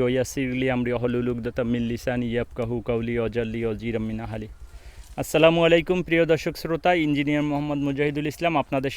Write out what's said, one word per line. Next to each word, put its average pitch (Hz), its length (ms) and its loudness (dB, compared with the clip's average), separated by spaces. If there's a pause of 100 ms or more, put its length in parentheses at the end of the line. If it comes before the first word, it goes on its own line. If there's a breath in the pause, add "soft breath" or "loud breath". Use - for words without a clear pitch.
ওয়া 123 80 2
ইয়াসসির 127 400 -2 (100)
লি 131 160 0
আমরি 123 160 0
ওয়াহলুল 120 420 0
উকদাতাম 120 400 -4
মিন 120 180 0
লিসানি 123 420 -2
ইয়াফকাহু 117 480 -4
কাওলি 117 380 -2
ওয়াজআল 113 340 -2
লি 113 120 -2
ওয়াজিরাম 110 440 -2
মিন 110 160 -4
আহলি। 107 220 -8 (760 soft breath)
আসসালামু 165 460 6
আলাইকুম 170 300 4 (100)
প্রিয় 165 240 4
দর্শক 160 300 0
শ্রোতা, 165 300 0 (140)
ইঞ্জিনিয়ার 147 380 2
মোহাম্মদ 147 340 -2
মুজাহিদুল 143 500 -2
ইসলাম 165 360 0
আপনাদের 135 340 -2